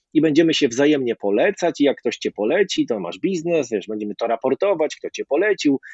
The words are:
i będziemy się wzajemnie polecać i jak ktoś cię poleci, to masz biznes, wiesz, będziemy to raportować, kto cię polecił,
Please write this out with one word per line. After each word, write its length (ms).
i 80
będziemy 320
się 140
wzajemnie 480
polecać 640
i 20
jak 140
ktoś 200
cię 140
poleci, 540
to 140
masz 200
biznes, 500
wiesz, 180
będziemy 280
to 120
raportować, 680
kto 140
cię 160
polecił, 540